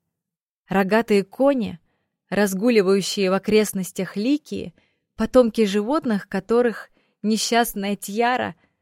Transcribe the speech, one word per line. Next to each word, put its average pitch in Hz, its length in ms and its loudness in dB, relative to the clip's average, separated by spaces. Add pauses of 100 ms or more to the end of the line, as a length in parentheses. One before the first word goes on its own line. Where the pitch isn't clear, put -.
(680)
Рогатые 196 560 2
кони, 247 540 0 (500)
разгуливающие 196 1040 0
в 185 40 2
окрестностях 196 840 -2
Ликии, 214 580 -4 (420)
потомки 226 480 2
животных, 214 640 -2
которых 226 640 -2 (320)
несчастная 208 760 -2
Тьяра 220 600 -4 (260)